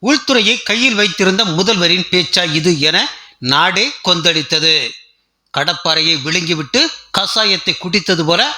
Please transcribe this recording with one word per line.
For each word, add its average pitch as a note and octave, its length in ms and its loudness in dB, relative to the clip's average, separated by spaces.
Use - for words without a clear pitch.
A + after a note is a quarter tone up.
உள்துறையை A3+ 600 2
கையில் A#3 320 0
வைத்திருந்த G3 500 2
முதல்வரின் F3+ 680 0
பேச்சா F3 440 0
இது D#3+ 260 2
என F3 280 0
நாடே F3+ 540 2
கொந்தளித்தது. D#3 840 0
கடப்பாறையை D#3+ 640 0
விழுங்கிவிட்டு E3 640 -2
கசாயத்தை G3 680 -2
குடித்தது F3 440 0
போல F#3+ 340 2